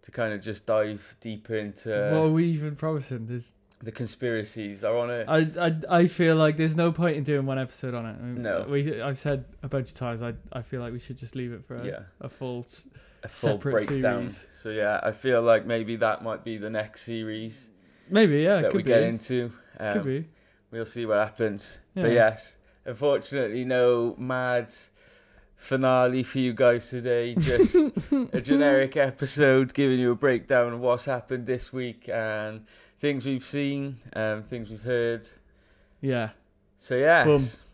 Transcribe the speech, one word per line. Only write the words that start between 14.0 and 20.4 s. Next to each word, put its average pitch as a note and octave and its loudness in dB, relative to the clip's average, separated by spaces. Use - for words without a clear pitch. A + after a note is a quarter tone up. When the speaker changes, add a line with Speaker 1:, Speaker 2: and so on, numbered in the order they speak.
Speaker 2:
series. - -16
Speaker 1:
So - -12
yeah, G#2+ 0
I A2 0
feel B2 2
like A2+ 6
maybe A2+ -2
that A2 0
might A2 -8
be A2+ -8
the G#2 -6
next - -6
series A2 -10
Speaker 2:
Maybe, F3 6
yeah, F#3+ 4
it - 2
Speaker 1:
that G#2+ 2
Speaker 2:
could F#3+ 0
Speaker 1:
we - 0
get A#2 6
Speaker 2:
be. A2 4
Speaker 1:
into. A#2+ -4
Speaker 2:
Could G#2 -2
Speaker 1:
Um, G2+ -2
Speaker 2:
be. C#3 -4